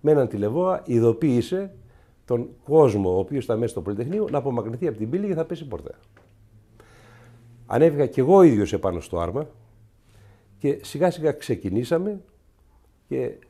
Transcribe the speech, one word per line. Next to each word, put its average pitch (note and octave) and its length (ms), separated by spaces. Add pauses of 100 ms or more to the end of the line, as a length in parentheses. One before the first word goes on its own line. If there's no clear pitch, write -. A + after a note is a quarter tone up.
με D3+ 100
έναν C#3 160
τηλεβόα C3 580
ειδοποίησε B2 880 (500)
τον A#2+ 240 (140)
κόσμο, G#2 520
ο F#2+ 40
οποίος B2 240
ήταν A2 140
μέσα A2+ 140
στο G2 100
Πολυτεχνείο, A#2+ 500
να D3 60
απομακρυνθεί B2 500
από A#2 100
την A2 120
πύλη G3 180
και G3 60
θα D#3+ 120
πέσει D#3+ 180
η C#3+ 40
πόρτα. D#2+ 240 (1700)
Ανέβηκα C#3+ 400
κι B2 140
εγώ F3+ 220
ίδιος G#2+ 320
επάνω F2 260
στο E2+ 200
άρμα F#2 280 (1080)
και C#3+ 240
σιγά E3 300
σιγά D#3+ 200
ξεκινήσαμε D3 880 (880)
και B2+ 300 (120)